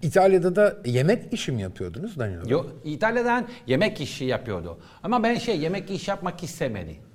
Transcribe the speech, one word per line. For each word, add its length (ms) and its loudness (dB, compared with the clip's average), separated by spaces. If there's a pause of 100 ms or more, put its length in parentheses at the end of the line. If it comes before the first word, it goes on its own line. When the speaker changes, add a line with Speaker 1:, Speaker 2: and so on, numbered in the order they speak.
Speaker 1:
İtalya'da 540 4
da 300 4
yemek 480 2
işi 180 -4
mi 100 -2
yapıyordunuz 580 -6
Danilo 260 -4
Bey? 60 -2
Speaker 2:
Yok, 320 0
İtalya'dan 640 0 (200)
yemek 340 2
işi 240 -6
yapıyordu. 540 -4 (240)
Ama 200 0
ben 120 2
şey, 240 -2
yemek 320 -4
işi 180 -4
yapmak 340 -6
istemedi 560 -6 (160)